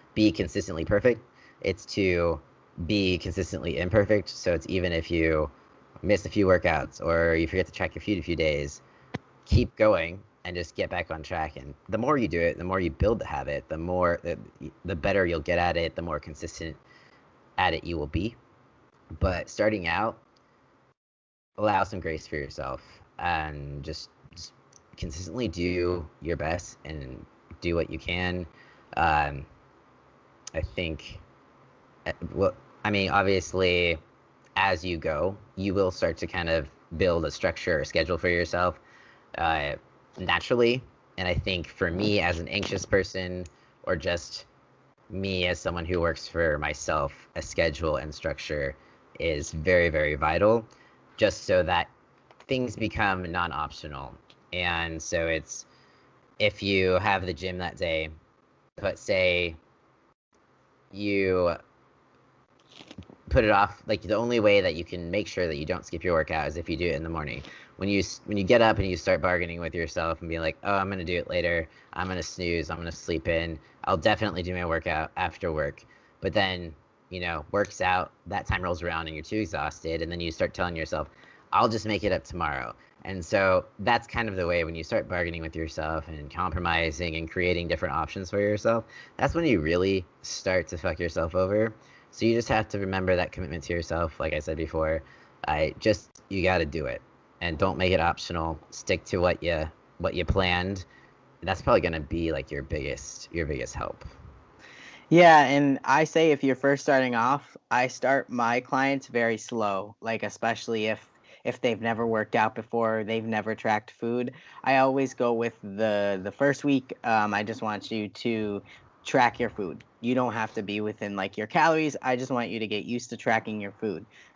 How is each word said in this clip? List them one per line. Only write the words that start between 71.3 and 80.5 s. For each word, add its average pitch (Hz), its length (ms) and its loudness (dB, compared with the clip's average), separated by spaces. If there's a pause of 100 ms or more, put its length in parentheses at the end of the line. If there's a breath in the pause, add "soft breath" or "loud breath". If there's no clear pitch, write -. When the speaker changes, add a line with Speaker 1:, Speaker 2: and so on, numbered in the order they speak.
Speaker 1:
later. 85 380 0 (240 loud breath)
I'm 92 160 -4
gonna 90 140 -4
snooze. 85 480 -2
I'm 85 80 -6
gonna 85 140 -8
sleep 82 360 -4
in. 82 300 0 (260 soft breath)
I'll 95 120 2
definitely 98 460 0
do 90 120 -6
my 87 120 -4
workout 82 500 -2
after 87 360 -4
work." 73 320 -4 (360 soft breath)
But 95 140 -2
then, 90 400 0 (360)
you 92 100 -8
know, 82 320 -4
works 101 280 -2
out, 92 320 2 (140)
that 98 200 -6
time 92 160 0
rolls 87 200 -2
around 82 240 -4
and 80 100 -8
you're 76 80 -10
too 107 160 -4
exhausted, 80 640 -4
and 82 100 -4
then 85 80 -6
you 85 120 -4
start 87 220 -2